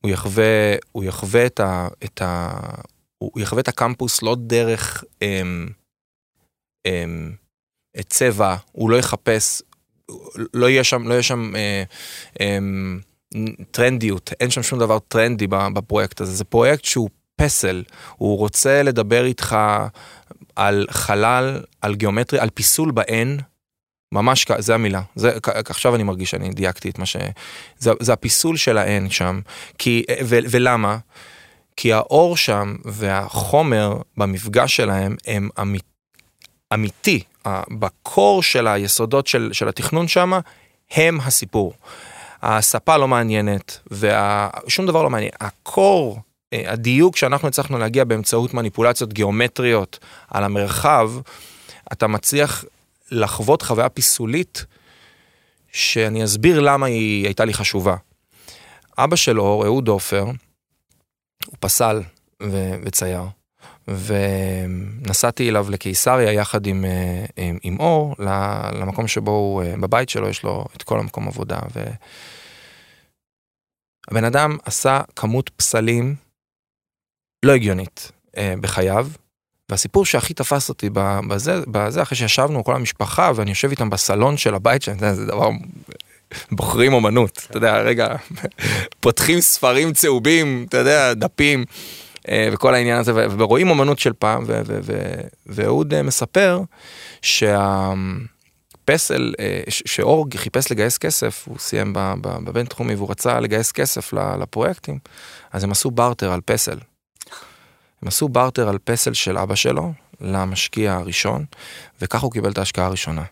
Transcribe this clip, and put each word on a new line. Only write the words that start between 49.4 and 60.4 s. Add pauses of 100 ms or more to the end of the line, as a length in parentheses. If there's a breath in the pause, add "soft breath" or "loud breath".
על
המרחב, (840 loud breath)
אתה
מצליח (460)
לחוות
חוויה
פיסולית, (1080 soft breath)
שאני
אסביר
למה
היא
הייתה
לי
חשובה. (1040 loud breath)
אבא
של
אור,
אהוד
עופר, (1200)